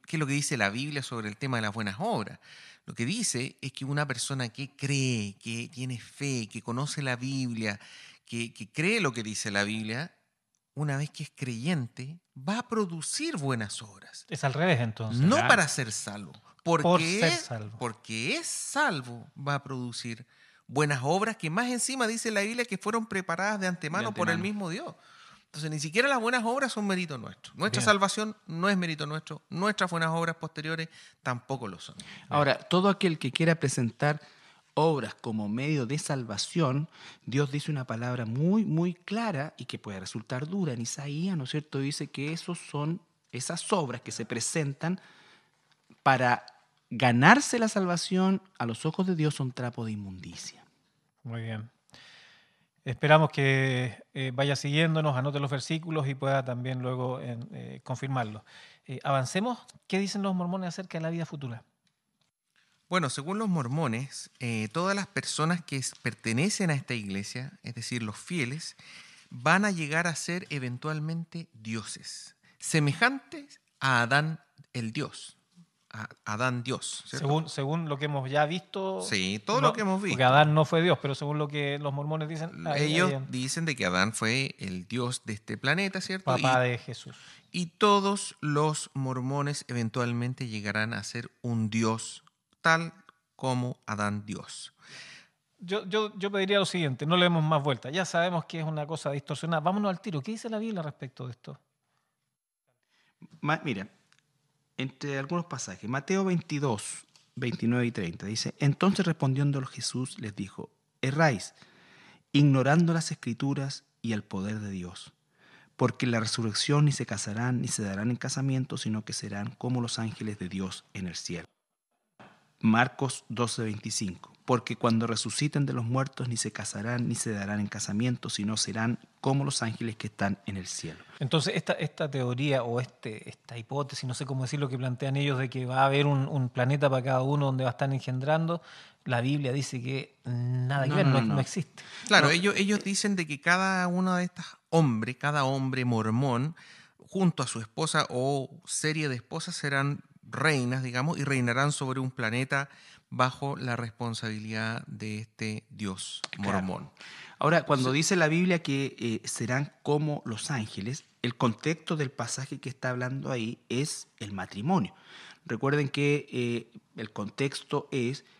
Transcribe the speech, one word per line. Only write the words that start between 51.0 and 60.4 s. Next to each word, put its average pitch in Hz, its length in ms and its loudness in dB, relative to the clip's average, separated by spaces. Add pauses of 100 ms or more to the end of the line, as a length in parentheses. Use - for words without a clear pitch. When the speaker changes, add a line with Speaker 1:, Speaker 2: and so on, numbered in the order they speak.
Speaker 2:
Muy 117 200 -8
bien. 110 280 -8 (1120)
Esperamos 151 460 8
que, 135 840 2
eh, 131 220 -6
vaya 139 220 2
siguiéndonos, 156 600 2
anote 139 240 0
los 139 100 -2
versículos 156 560 -2
y 139 80 -2
pueda 135 300 0
también 127 380 -4
luego, 127 380 -2
en, 117 320 -8
eh, 127 300 -12
confirmarlo. 123 600 -4 (420)
Eh, 135 160 -10
avancemos. 143 560 0 (300)
¿Qué 190 100 0
dicen 196 240 -2
los 196 120 0
mormones 180 340 -2